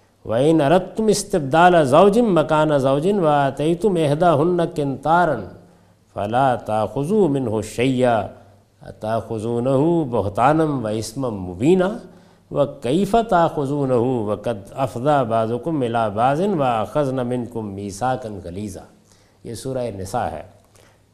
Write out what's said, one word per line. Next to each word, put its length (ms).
وَإِنْ 360
أَرَدْتُمْ 480
اسْتِبْدَالَ 720
زَوْجٍ 380
مَّكَانَ 560
زَوْجٍ 360
وَآتَيْتُمْ 840
إِحْدَاهُنَّ 640
قِنْطَارًا 640
فَلَا 420
تَأْخُذُوا 720
مِنْهُ 340
شَيْئًا 640
أَتَأْخُذُونَهُ 1160
بُهْتَانًا 580
وَإِثْمًا 640
مُّبِينًا 680
وَكَيْفَ 640
تَأْخُذُونَهُ 1000
وَقَدْ 440
أَفْضَىٰ 400
بَعْضُكُمْ 600
إِلَىٰ 260
بَعْضٍ 380
وَأَخَذْنَ 640
مِنْكُمْ 520
مِيثَاقًا 680
غَلِيظًا۔ 400
یہ 100
سورہ 440
نساء 300
ہے۔ 300